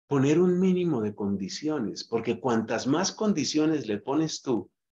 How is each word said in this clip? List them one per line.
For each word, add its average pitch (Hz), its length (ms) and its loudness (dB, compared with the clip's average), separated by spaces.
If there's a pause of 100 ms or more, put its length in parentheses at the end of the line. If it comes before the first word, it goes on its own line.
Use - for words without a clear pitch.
poner 143 340 4
un 180 200 4
mínimo 180 420 2
de 104 140 -2
condiciones, 101 880 -4
porque 117 360 -2
cuantas 113 460 0
más 160 260 2
condiciones 151 760 0
le 104 100 -2
pones 156 440 -2
tú 117 280 -2 (300)